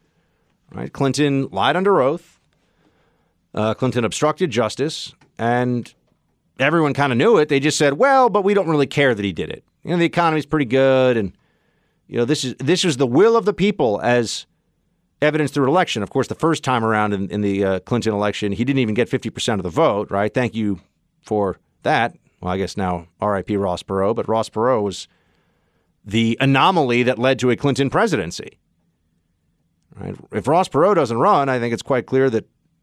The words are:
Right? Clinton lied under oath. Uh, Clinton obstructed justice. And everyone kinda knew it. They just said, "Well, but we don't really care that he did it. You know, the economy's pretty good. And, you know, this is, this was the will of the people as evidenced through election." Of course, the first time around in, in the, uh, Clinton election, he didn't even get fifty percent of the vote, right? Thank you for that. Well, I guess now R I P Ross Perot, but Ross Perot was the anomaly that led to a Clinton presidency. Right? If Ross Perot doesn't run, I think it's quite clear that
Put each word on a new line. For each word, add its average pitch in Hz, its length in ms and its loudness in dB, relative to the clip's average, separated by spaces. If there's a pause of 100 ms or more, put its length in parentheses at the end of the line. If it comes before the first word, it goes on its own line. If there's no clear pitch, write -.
(720)
Right? - 180 -10
Clinton 139 600 0
lied 117 260 0
under 190 240 2
oath. 147 400 -4 (1120)
Uh, 107 220 -2
Clinton 123 280 -2
obstructed 151 460 -2
justice. 123 640 -4 (240)
And 120 560 -2 (640)
everyone 151 340 2
kinda 139 220 0
knew 202 220 6
it. 151 100 4
They 139 140 2
just 143 160 0
said, 143 160 4
"Well, 254 360 4
but 196 140 0
we 202 100 2
don't 190 140 2
really 147 200 2
care 135 280 2
that 101 80 -2
he 98 80 -2
did 80 200 -6
it. - 120 -16 (200)
You - 80 -8
know, 180 60 0
the 170 80 2
economy's 160 420 0
pretty 151 180 -2
good. 131 500 4
And, 101 160 -2 (760)
you - 100 -8
know, 120 80 0
this 143 180 -2
is, 123 160 -6
this 156 240 0
was 156 140 0
the 131 100 0
will 196 300 4
of 202 80 0
the 202 80 0
people 175 500 0
as 120 440 -2 (760)
evidenced 151 320 0
through 143 140 2
election." 160 340 0
Of 98 80 -6
course, 131 180 -2
the 101 80 -8
first 156 280 -2
time 123 200 0
around 107 300 0
in, 98 160 -4
in 104 120 -4
the, 101 220 0
uh, 95 180 0
Clinton 110 320 -2
election, 104 380 -2
he 104 140 -2
didn't 135 140 0
even 110 160 -2
get 113 120 0
fifty 123 220 -6
percent 107 300 -4
of 90 40 -2
the 90 60 -2
vote, 107 400 0
right? 101 240 -2
Thank 123 220 -2
you 104 260 -4 (400)
for 101 380 -2 (240)
that. 120 340 0 (240)
Well, 92 120 -4
I 95 40 -2
guess 95 180 -6
now 90 320 -4 (140)
R 104 140 0
I 98 80 -2
P 107 120 -4
Ross 95 260 -2
Perot, 98 340 -2
but 120 120 -6
Ross 110 220 -2
Perot 113 340 0
was 98 240 -8 (960)
the 113 360 0
anomaly 135 640 2
that 123 140 0
led 127 220 0
to 127 100 0
a 120 60 2
Clinton 139 340 0
presidency. 139 720 -2 (1400)
Right? 95 180 -12 (200)
If 107 140 -4
Ross 165 200 2
Perot 180 280 2
doesn't 120 220 0
run, 151 300 2
I 131 100 0
think 117 160 -2
it's 107 80 -4
quite 127 240 -2
clear 131 240 2
that 110 160 -2 (380)